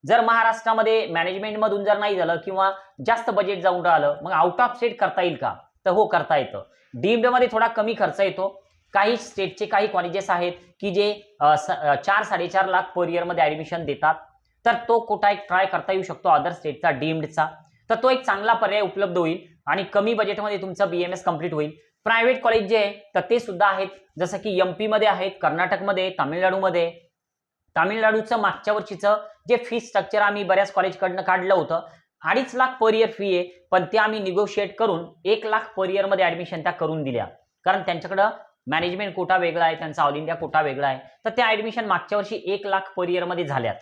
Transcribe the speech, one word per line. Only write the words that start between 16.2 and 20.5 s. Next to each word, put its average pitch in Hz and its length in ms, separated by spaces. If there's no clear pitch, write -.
other 156 220
स्टेटचा, 143 400
डीम्डचा. 156 560
तर 233 40
तो 233 160
एक 254 120
चांगला 208 300
पर्याय 214 280
उपलब्ध 190 380
होईल 165 280
आणि 175 180
कमी 208 300
बजेटमध्ये 208 460